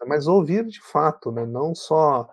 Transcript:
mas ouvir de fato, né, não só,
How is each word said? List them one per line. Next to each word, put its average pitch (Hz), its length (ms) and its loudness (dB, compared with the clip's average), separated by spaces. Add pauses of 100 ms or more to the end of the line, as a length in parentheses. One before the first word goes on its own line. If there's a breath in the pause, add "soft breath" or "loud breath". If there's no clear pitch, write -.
mas 143 200 -2
ouvir 185 400 2
de 220 160 -14
fato, 151 500 -2
né, 117 140 -4
não 139 280 -4
só, 147 580 0